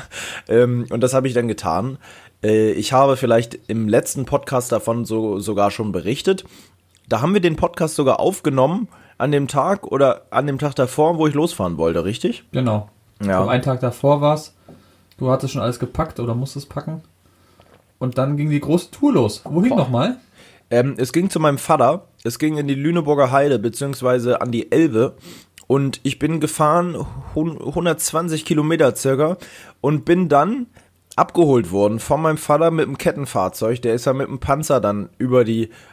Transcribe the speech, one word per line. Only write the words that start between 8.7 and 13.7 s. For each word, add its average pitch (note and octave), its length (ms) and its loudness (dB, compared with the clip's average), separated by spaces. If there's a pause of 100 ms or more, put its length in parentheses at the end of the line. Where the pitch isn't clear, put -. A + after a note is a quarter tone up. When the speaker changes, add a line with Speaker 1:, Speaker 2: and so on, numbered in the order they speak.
Speaker 1:
an C#3+ 140 0
dem C#3+ 160 0
Tag D#3 360 -2
oder C3+ 460 0
an C#3 160 0
dem C#3 120 -4
Tag C#3+ 180 -4
davor, D3+ 420 2
wo D#3 80 2
ich C#3+ 80 0
losfahren G#2 420 -2
wollte, E2 280 0
richtig? A#2+ 480 -4
Speaker 2:
Genau. A2 360 -2 (320)
Speaker 1:
Ja. F#2+ 220 0
Speaker 2:
Am G2+ 60 0
einen B2 160 0
Tag B2+ 160 -2